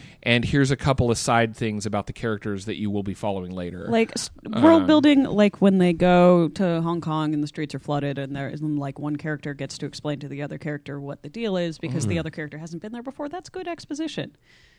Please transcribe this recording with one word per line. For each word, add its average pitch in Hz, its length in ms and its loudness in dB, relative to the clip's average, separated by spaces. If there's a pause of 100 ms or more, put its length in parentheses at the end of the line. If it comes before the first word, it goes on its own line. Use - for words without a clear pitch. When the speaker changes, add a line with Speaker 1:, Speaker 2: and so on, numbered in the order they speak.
(220)
Speaker 1:
and 120 200 4
here's 139 280 4
a 135 60 0
couple 131 340 2
of 110 80 2
side 117 360 2
things 107 300 -4
about 104 220 -2
the - 80 -10
characters 104 500 -6
that 101 120 -6
you 104 140 -4
will 101 120 -2
be 98 100 -6
following 95 380 -6
later. 87 400 -8
Speaker 2:
Like, 226 260 0
s-, - 140 -8 (200)
Speaker 1:
Um, 220 120 0
Speaker 2:
world 320 240 8
building, 294 380 6
like, 202 360 2
when 196 160 6
they 180 160 4
go 180 560 6
to 170 320 0
Hong 165 220 -2
Kong 156 320 -2
and 151 80 0
the 151 40 -2
streets 147 280 -8
are 135 40 -6
flooded 143 400 -4
and 139 160 -8
there 139 140 -6
is, 147 140 -10
like, 143 360 -4
one 147 180 -6
character 147 360 -6
gets 135 260 -10
to 151 80 -8
explain 143 340 -8
to 143 80 -12
the 139 120 -10
other 139 160 -8
character 143 420 -10
what 139 240 -12
the 147 60 -14
deal 202 300 -4
is 170 180 -4
because 127 300 -4
the 175 100 -2
Speaker 3:
Mm. 165 40 -2
Speaker 2:
other 156 100 -8
character 147 260 -12
hasn't 165 240 -12
been 214 120 -14
there 240 100 -12
before. 277 260 -10
That's 349 220 -12
good 370 180 -10
exposition. 311 640 -8 (440)